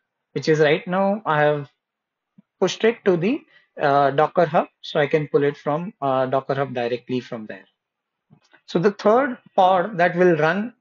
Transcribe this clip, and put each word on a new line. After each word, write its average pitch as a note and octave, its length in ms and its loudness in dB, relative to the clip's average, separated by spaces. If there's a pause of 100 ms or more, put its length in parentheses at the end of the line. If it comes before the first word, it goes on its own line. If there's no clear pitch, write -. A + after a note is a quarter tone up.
(320)
which C#3 160 -8
is D#3 140 2
right D#3 260 0
now G3 380 -2
I D3+ 160 0
have D3 280 0 (920)
pushed F#3+ 240 -2
it A3+ 180 0
to F3+ 140 2
the, A3+ 240 -2 (380)
uh, C#3 320 2
Docker D3+ 340 2
Hub, E3+ 220 0 (140)
so - 180 -6
I C#3+ 80 2
can D3+ 220 -2
pull C#3+ 140 2
it C#3+ 120 0
from, E3 460 -6
uh, C3 240 0
Docker C3 300 -4
Hub C3+ 180 -4
directly B2 480 -4
from A2+ 240 -12
there. G2 180 -16 (1000)
So - 120 -4
the F3+ 140 2
third B3 460 0 (180)
pod F#3 420 2
that E3+ 200 0
will F3+ 180 4
run F3 460 -2